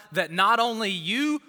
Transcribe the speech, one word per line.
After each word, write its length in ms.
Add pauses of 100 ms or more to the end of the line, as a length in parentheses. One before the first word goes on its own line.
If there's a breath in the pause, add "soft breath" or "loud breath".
(120)
that 180
not 280
only 320
you, 580